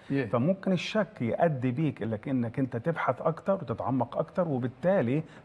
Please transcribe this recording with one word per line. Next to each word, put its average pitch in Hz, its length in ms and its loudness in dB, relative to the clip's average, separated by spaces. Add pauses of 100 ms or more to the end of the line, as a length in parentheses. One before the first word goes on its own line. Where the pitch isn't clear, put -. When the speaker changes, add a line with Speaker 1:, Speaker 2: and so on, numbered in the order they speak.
Speaker 1:
Yeah. 135 40 -2
Speaker 2:
فممكن 139 580 0
الشك - 500 0
يؤدي 127 500 2
بيك 139 320 0
إلى 110 240 -2
إنك 123 320 -2
أنت 123 180 -2
تبحث 139 440 0
أكتر 165 320 0
وتتعمق 123 640 -2
أكتر، 170 300 0
وبالتالي 139 760 2 (220)